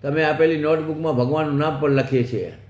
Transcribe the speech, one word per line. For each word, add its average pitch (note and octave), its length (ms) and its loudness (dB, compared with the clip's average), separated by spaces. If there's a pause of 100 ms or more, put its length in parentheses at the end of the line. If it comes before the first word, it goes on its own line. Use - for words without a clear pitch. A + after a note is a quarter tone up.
તમે C#3+ 220 -2
આપેલી D#3 380 2
નોટબુકમાં D#3 540 0
ભગવાનનું C#3+ 440 0
નામ D#3 200 0
પણ D3 120 2
લખીએ C3+ 320 2
છીએ F#2+ 280 -4 (180)